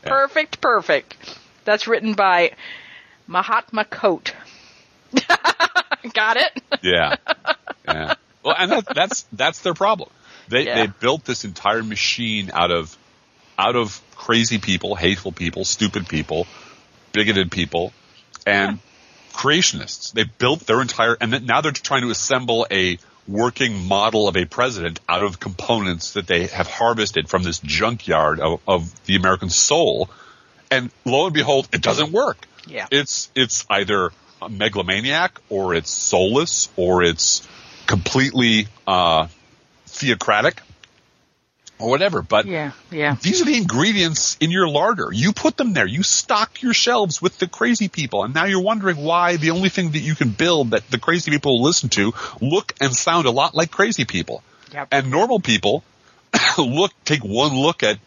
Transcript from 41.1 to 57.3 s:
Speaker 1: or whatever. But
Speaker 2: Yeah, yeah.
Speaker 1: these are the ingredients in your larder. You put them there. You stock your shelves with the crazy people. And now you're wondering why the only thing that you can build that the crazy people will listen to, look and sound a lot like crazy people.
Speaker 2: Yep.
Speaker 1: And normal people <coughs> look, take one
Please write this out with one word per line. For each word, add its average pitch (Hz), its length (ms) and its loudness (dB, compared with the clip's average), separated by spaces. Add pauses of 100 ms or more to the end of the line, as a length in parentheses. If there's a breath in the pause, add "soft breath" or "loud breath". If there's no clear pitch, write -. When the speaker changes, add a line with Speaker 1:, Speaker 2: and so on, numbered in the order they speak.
Speaker 1:
or 110 100 -2
whatever. 151 320 2
But 208 240 2
Speaker 2:
Yeah, 151 260 -4 (180)
yeah. 147 320 0
Speaker 1:
these 359 180 0
are 339 40 2
the 294 120 2
ingredients 175 840 0
in 160 100 2
your 180 180 2
larder. 170 440 0
You 139 200 2
put - 240 0
them 247 160 0
there. 120 140 2
You 135 160 -2
stock - 580 0
your 240 140 0
shelves 214 480 0
with 180 160 0
the 185 100 0
crazy 226 400 0
people. 127 360 -4
And 127 100 -6
now 165 100 2
you're 196 180 2
wondering 196 360 0
why 175 380 2
the 156 140 0
only 185 200 0
thing 175 220 -2
that 151 80 -2
you 156 140 -2
can 127 160 0
build 147 420 2
that 104 180 0
the 143 80 -2
crazy 165 320 -2
people 143 280 2
will 120 60 2
listen 147 260 2
to, 104 220 2 (280 loud breath)
look 156 400 -2
and 135 140 0
sound 165 320 2
a 123 40 4
lot 139 240 0
like 160 160 0
crazy 202 340 0
people. - 380 -6 (300 soft breath)
Speaker 2:
Yep. 143 200 -10
Speaker 1:
And 135 180 0
normal 208 300 2
people 110 420 0 (500 soft breath)
<coughs> - 260 0
look, 156 340 0 (120)
take 151 200 0
one 131 320 0